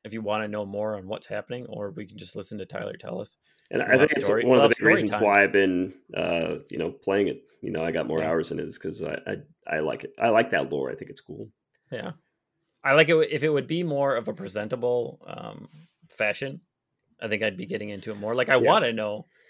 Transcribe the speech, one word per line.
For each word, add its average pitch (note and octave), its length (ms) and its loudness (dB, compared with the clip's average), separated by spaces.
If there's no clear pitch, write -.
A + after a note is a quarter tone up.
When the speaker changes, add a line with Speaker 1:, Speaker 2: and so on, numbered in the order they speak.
Speaker 1:
if G#2+ 100 -14
you A2+ 80 -8
wanna G#2+ 260 -2
know G#2 160 -4
more G#2 320 -6
on G2 120 -10
what's - 180 -10
happening, B2 400 -10
or G#2+ 240 -8
we G#2 160 -12
can - 140 -20
just G2+ 160 -16
listen G2+ 240 -10
to F#2 80 -10
Tyler - 300 -8
tell - 220 -10
us. - 180 -14
Speaker 2:
And - 120 0
Speaker 1:
We'll - 140 6
Speaker 2:
I - 0 -
think D3+ 140 4
Speaker 1:
have - 0 -
Speaker 2:
it's - 160 0
Speaker 1:
story, A2 160 2
Speaker 2:
one B2+ 140 8
of C#3+ 40 8
Speaker 1:
we'll - 20 8
Speaker 2:
the C#3+ 60 8
Speaker 1:
have A#2 80 2
Speaker 2:
big - 0 -
Speaker 1:
story - 80 0
Speaker 2:
reasons G#2+ 260 4
Speaker 1:
time. G#2 80 0
Speaker 2:
why G2+ 240 6
I've F#2 80 2
been, F#2+ 420 4
uh, E2+ 440 -2
you - 80 -12
know, D#2+ 140 -4
playing G2 380 2
it. - 140 -8
You - 100 -6
know, D#2+ 120 -2
I E2 80 0
got D#2+ 160 0
more D#2+ 140 0
Speaker 1:
Yeah. - 20 0
Speaker 2:
hours D#2+ 280 0
in D#2+ 80 -6
it D2+ 80 -4
is - 100 -12
'cause - 240 -8
I, D#2 140 -6
I, - 520 -6
I - 20 0
like C2 240 -2
it. - 160 -14
I A#2 100 4
like A2+ 220 4
that C#2+ 200 0
lore. C2+ 200 -2
I - 40 -8
think - 140 -12
it's - 120 -16
cool. A2 300 -14
Speaker 1:
Yeah. B2 220 -10
I C#3 100 4
like D#3 160 6
it E3+ 40 4
w-, D#3+ 180 4
if C#3+ 120 -4
it D#3 60 2
would C#3 180 0
be E3 160 -2
more C#3 320 0
of A2+ 120 -4
a G#2+ 60 -6
presentable, A#2 960 -4
um, - 420 -14
fashion, C3+ 520 -4
I A2+ 80 -6
think G#2+ 140 -2
I'd G2+ 140 -2
be F#2+ 100 -8
getting G#2 220 -6
into G2+ 220 -10
it G#2 60 -10
more. G#2+ 180 -4
Like, B2+ 140 2
I C3 80 6
Speaker 2:
Yeah. B2 160 6
Speaker 1:
wanna D3 200 2
know, G#2+ 340 -6